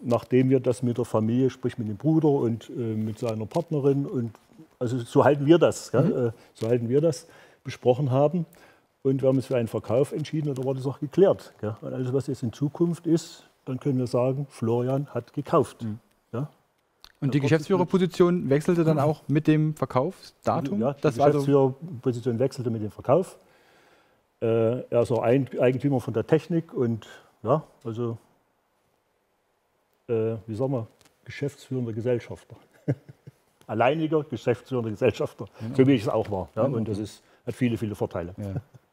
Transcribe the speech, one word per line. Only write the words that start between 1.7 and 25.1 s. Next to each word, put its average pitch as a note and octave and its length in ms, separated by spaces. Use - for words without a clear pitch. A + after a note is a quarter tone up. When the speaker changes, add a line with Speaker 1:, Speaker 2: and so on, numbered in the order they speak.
Speaker 1:
mit G#2+ 100
dem G#2 80
Bruder D#3 320
und, A#2+ 400
äh, - 40
mit A2 460
seiner A2 280
Partnerin C#3+ 580
und, A#2+ 280
also B2 200
so A#2 260
halten C#3 220
wir E3 100
das, C3+ 340
gell? A#2 140
Speaker 2:
Mhm. C#3+ 240
Speaker 1:
Äh, A2 40
so A2+ 160
halten A#2 220
wir C#3 100
das, E3 260
besprochen B2+ 460
haben. D3+ 340
Und C3+ 200
wir C3 60
haben C3 80
uns B2 100
für C3 100
einen A#2 120
Verkauf A#2 440
entschieden D3+ 380
und B2 80
da B2 60
war C3+ 100
das C3 100
auch C3+ 160
geklärt, D3+ 600
gell? G#2+ 180
Und C3 140
alles, B2+ 180
was C3+ 140
jetzt C#3 160
in A2+ 100
Zukunft E3 540
ist, - 420
dann B2+ 160
können C3+ 180
wir B2 80
sagen, C3 440
Florian B2 640
hat - 180
gekauft. D3 500
Speaker 2:
Mhm. A2 160
Speaker 1:
Ja? A2+ 80
Speaker 2:
Und - 80
die - 0
Speaker 1:
Da C#3+ 80
kommt B2 60
es D3 80
Speaker 2:
Geschäftsführerposition F3 1080
wechselte E3 320
dann D#3 160
auch D3 300
mit D3+ 180
dem D#3 300
Verkaufsdatum? C3+ 1040
Speaker 1:
Ja, C3+ 140
die - 80
Speaker 2:
Das B2+ 160
war C#3 80
also D3 120
Speaker 1:
Geschäftsführerposition C3 1000
wechselte C3 300
mit A2+ 120
dem G#2 80
Verkauf. - 480
Äh, A#2+ 60
er A#2+ 120
ist A#2+ 100